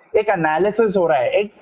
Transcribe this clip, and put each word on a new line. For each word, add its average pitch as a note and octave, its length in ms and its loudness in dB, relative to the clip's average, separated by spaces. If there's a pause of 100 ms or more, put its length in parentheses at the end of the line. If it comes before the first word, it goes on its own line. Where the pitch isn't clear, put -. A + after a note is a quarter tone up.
(160)
एक G#3+ 120 0
एनालिसिस F#3+ 680 0
हो F3 100 2
रहा D#3 120 2
है, B2 120 0
एक G#3 320 -2